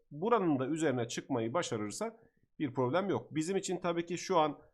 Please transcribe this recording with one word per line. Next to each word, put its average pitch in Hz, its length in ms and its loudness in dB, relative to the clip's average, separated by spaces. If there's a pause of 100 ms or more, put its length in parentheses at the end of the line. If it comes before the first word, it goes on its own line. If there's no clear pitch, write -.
(100)
Buranın 175 480 2
da 127 80 0
üzerine 135 420 0
çıkmayı 117 460 -2
başarırsa 120 600 -2 (420)
bir 135 160 -4
problem 135 340 2
yok. 127 260 -2
Bizim 160 220 0
için 180 220 -2
tabii 170 280 -2
ki 170 120 -4
şu 185 200 2
an 151 200 2 (160)